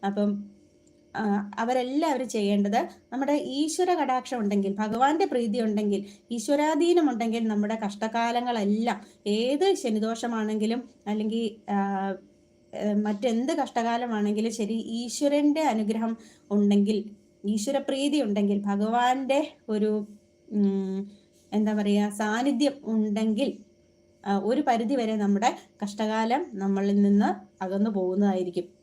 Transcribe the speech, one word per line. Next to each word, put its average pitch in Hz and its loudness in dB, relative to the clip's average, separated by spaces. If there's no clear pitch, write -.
അപ്പം, 202 -2
ആ, 202 -2
അവരെല്ലാവരും 254 0
ചെയ്യേണ്ടത് 208 2
നമ്മുടെ 269 0
ഈശ്വര 302 0
കടാക്ഷം 254 -2
ഉണ്ടെങ്കിൽ, 202 0
ഭഗവാന്റെ 247 2
പ്രീതി 233 0
ഉണ്ടെങ്കിൽ, 208 0
ഈശ്വരാധീനമുണ്ടെങ്കിൽ 285 2
നമ്മുടെ 208 0
കഷ്ടകാലങ്ങളെല്ലാം 226 -2
ഏത് 277 2
ശനിദോഷമാണെങ്കിലും 220 -2
അല്ലെങ്കിൽ, 214 -2
ആ, 196 0
ഏ, 208 -2
മറ്റെന്ത് 220 0
കഷ്ടകാലമാണെങ്കിലും 226 -2
ശരി, 220 -4
ഈശ്വരന്റെ 285 0
അനുഗ്രഹം 226 0
ഉണ്ടെങ്കിൽ, 202 2
ഈശ്വരപ്രീതി 269 0
ഉണ്ടെങ്കിൽ, 202 2
ഭഗവാന്റെ 247 2
ഒരു, 214 0
ഉം, 196 0
എന്താ 214 2
പറയുക, 208 2
സാന്നിധ്യം 233 0
ഉണ്ടെങ്കിൽ, 220 0
ആ, 196 0
ഒരു 220 0
പരിധി 233 0
വരെ 220 0
നമ്മുടെ 208 2
കഷ്ടകാലം 220 -2
നമ്മളിൽ 196 2
നിന്ന് 202 2
അകന്നു 196 0
പോകുന്നതായിരിക്കും. 185 0